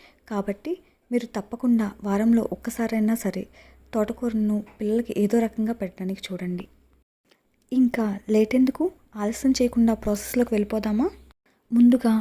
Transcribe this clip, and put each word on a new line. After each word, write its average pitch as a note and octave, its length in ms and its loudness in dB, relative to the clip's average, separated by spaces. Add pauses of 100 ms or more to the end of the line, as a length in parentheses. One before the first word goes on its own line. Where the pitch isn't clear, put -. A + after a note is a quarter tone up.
(300)
కాబట్టి G3+ 420 -6 (380)
మీరు A#3+ 240 -2
తప్పకుండా A3+ 520 0 (200)
వారంలో A3 360 2 (120)
ఒక్కసారైనా A3+ 600 -2 (100)
సరే F#3 180 -4 (520)
తోటకూరను G#3+ 640 -2 (220)
పిల్లలకి A3 340 -2 (120)
ఏదో A3 120 2 (100)
రకంగా A3 360 -4
పెట్టడానికి F#3+ 460 -8
చూడండి. F3+ 360 -8 (1160)
ఇంకా A#3+ 260 2 (300)
లేట్ A3 240 2
ఎందుకు, C4+ 260 2 (380)
ఆలస్యం A#3+ 360 0
చేయకుండా A#3 360 2 (100)
ప్రాసెస్‌లోకి A#3 500 -2
వెళ్ళిపోదామా? G#3+ 520 0 (680)
ముందుగా A#3+ 420 6